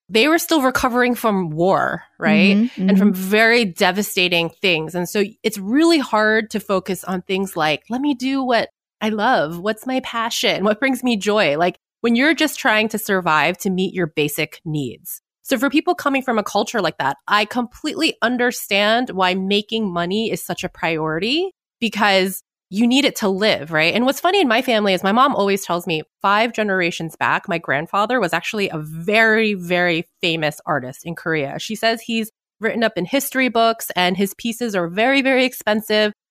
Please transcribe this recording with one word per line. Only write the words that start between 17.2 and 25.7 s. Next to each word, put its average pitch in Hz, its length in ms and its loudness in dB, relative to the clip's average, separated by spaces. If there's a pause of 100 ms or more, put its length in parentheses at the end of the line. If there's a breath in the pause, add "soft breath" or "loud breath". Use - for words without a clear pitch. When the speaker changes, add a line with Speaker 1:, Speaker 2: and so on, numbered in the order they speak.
Speaker 1:
I 208 160 2
completely 240 760 -4
understand 233 880 0
why 185 240 0
making 202 580 -2
money 175 380 -2
is 170 120 -4
such - 220 -8
a 175 40 -8
priority 170 840 -2 (300)
because 202 600 0 (280)
you 214 160 2
need 262 180 4
it - 120 0
to 208 120 -2
live, 190 420 0
right? 160 240 2
And 240 120 0
what's 277 140 0
funny 381 200 2
in 302 80 2
my 233 140 2
family 208 320 2
is 180 80 -2
my 190 100 0
mom 262 240 4
always 196 260 0
tells 175 240 -4